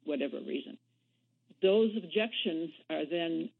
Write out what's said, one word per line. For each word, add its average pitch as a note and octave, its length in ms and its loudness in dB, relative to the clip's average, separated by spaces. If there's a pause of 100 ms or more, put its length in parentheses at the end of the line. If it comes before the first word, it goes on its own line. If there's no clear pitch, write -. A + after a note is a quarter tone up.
whatever C#3 420 -2
reason. - 320 -6 (840)
Those G#3+ 340 6
objections F3+ 760 -2 (180)
are D#3 200 -2
then E3 400 -2 (100)